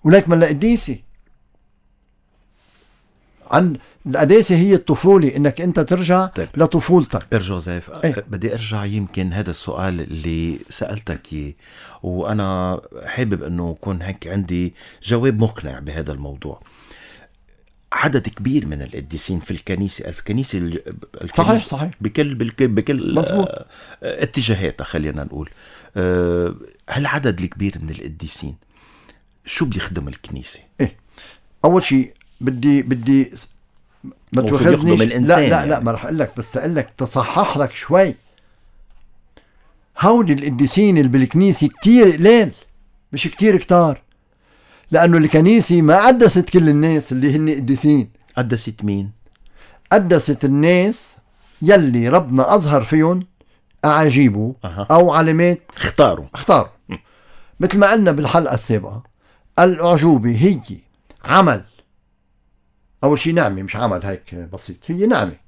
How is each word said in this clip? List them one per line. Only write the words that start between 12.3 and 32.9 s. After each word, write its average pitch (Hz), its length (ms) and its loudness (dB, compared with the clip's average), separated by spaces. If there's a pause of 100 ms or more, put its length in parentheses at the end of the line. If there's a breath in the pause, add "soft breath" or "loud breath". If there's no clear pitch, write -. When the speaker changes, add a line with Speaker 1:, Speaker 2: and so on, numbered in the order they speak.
Speaker 2:
حابب 107 380 -6
إنه 85 280 -6
يكون 87 320 -10
هيك 95 240 -12
عندي 90 480 -6 (280 soft breath)
جواب 113 400 -2
مقنع 76 360 -6
بهذا 73 340 -10
الموضوع. 69 480 -14 (1300 soft breath)
عدد 135 360 -2
كبير 131 380 -4
من 73 160 -10
القديسين 76 580 -10
في - 100 -18
الكنيسة، 95 580 -8
الكنيسة 107 500 -8
ال-، 85 300 -8 (260)
الكنيسة - 300 -4
Speaker 1:
صحيح، 220 220 0
صحيح. 151 240 -8 (100)
Speaker 2:
بكل، 139 340 -4
بكل، 117 340 -2
بكل، 113 460 -2
Speaker 1:
مظبوط. - 340 -2
Speaker 2:
آه، - 180 -14 (360 loud breath)
اتجاهاتها، 98 840 -4
خلينا 76 400 -6
نقول. - 260 -14 (460 soft breath)
آه، 87 580 -2 (360)
هالعدد 135 500 -4
الكبير 95 420 -6
من 80 80 -10
القديسين 76 680 -14 (880 soft breath)
شو - 200 -6
بيخدم 87 440 -8
الكنيسة؟ - 520 -16 (200)
Speaker 1:
إيه. - 160 -4 (680 soft breath)
أول 180 180 4
شيء 131 300 0 (280)
بدي، 131 420 0
بدي 127 500 0 (1000)